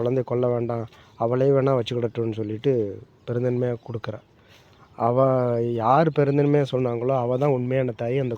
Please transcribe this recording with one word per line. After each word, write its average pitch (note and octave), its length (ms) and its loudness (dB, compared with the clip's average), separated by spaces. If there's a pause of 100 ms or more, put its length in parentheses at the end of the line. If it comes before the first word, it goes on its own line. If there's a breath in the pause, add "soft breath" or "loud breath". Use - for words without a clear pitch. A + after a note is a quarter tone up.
குழந்தைய B2 220 0
கொல்ல B2 240 -2
வேண்டாம், A#2 380 -4 (300 soft breath)
அவளே B2+ 320 2
வேணா C3+ 320 2
வச்சுக்கிடட்டும்னு" A#2 520 -4
சொல்லிட்டு G#2+ 680 -2 (240)
பெருந்தன்மையா B2 580 -2
கொடுக்குறா. A2+ 340 -10 (800 soft breath)
அவ B2 640 2
யார் A#2+ 460 2
பெருந்தன்மையா C#3+ 640 2
சொன்னாங்களோ, B2+ 440 0
அவ B2 220 0
தான் D3 120 2
உண்மையான B2+ 460 0
தாய், A#2+ 220 -2
அந்த B2 200 -4